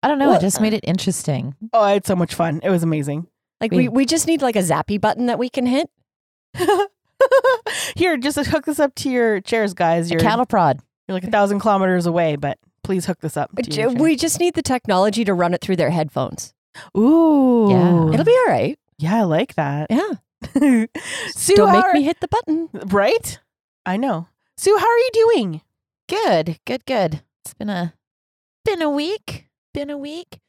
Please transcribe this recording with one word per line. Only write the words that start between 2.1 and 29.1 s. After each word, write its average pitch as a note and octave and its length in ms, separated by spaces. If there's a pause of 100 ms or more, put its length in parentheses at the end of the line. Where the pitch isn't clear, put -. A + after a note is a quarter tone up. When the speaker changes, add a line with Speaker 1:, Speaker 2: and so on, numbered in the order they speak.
Speaker 3:
much F3 180
fun. E3 280
It F3+ 80
was F3 120
amazing. D#3 440 (360)
Speaker 2:
Like, A3 80
we, A#3+ 140
Speaker 1:
We B3 40
Speaker 2:
we B3+ 160
just D#4 220
need, D#4+ 160
like, A#3+ 140
a - 20
zappy F3+ 420
button G#3+ 260
that A#3 120
we B3 100
can B3 160
hit. C4 240 (680)
Speaker 3:
<laughs> - 40 (1400)
Here, E4+ 200
just C4+ 300
hook D4+ 180
this D4+ 160
up C#4+ 160
to - 140
your A#3 300
chairs, G3+ 340
guys. E3+ 340
Speaker 1:
A E3+ 60
Speaker 3:
You're, E3 60
Speaker 1:
cattle A3+ 260
prod. D#3 340 (280)
Speaker 3:
you're, F#3+ 60
like, F3+ 100
a F#3 60
thousand G3+ 300
kilometers F#3+ 460
away, E3 300
but C#3+ 220 (240)
please F#3+ 240
hook F3+ 140
this - 160
up D3 200
Speaker 2:
Uh, B3+ 60
Speaker 3:
to - 80
Speaker 2:
j-, G#3 120
Speaker 3:
your A#3 100
chair. A#3+ 100
Speaker 2:
we D#4 140
just D#4+ 240
need F4 140
the D#4+ 80
technology G#3+ 600
to G3+ 100
run F3 200
it - 60
through F#3+ 160
their D#3 140
headphones. D#3 640 (440)
Speaker 3:
Ooh. C4 760
Speaker 1:
Yeah. F3 420
Speaker 2:
It'll D3 120
be A#4+ 120 (100)
all - 60
right. D3 260 (200)
Speaker 3:
Yeah, F#3 220
I - 20
like E3+ 320
that. D3 360
Speaker 2:
Yeah. E4 240 (400)
Speaker 3:
<laughs> B3 320 (440)
Sue, - 260
Speaker 2:
Don't G#4 120
Speaker 3:
how F4+ 80
Speaker 2:
make F#4 80
Speaker 3:
are F#4 100
Speaker 2:
me D4 80
hit D#4 180
the E4+ 80
button. E4 400 (180)
Speaker 3:
Right? G3+ 520 (480)
I F3+ 100
know. G#3+ 320 (280)
Sue, G4+ 220
how F#4+ 80
are A#4 120
you B4+ 140
doing? F#4 480 (480)
Speaker 1:
Good, F#3+ 580
good, B3+ 180
good. F3+ 380 (220)
It's - 100
been G#3 160
a, F3 240 (680)
been F#4+ 180
a D4+ 80
week, D4+ 580 (240)